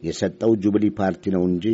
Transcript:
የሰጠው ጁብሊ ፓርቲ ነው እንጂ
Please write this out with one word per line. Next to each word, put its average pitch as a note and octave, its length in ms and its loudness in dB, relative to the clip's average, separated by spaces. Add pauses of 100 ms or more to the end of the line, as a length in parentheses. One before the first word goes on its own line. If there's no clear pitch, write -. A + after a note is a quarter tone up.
የሰጠው F#2+ 540 -2
ጁብሊ G#2 380 2
ፓርቲ F#2+ 360 -2
ነው F#2 140 2
እንጂ F2+ 300 0